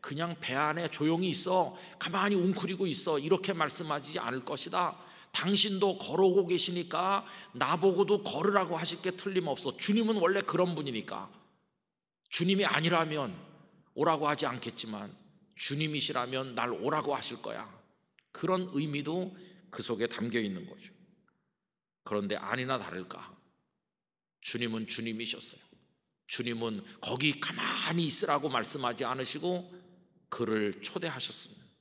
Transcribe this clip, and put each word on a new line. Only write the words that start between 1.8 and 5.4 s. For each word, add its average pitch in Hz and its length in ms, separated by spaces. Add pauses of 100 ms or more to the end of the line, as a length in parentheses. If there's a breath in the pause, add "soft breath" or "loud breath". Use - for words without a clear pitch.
가만히 196 380
웅크리고 185 500
있어." 156 320
이렇게 180 340
말씀하지 151 680
않을 120 240
것이다. 170 520 (360 loud breath)
당신도 196 680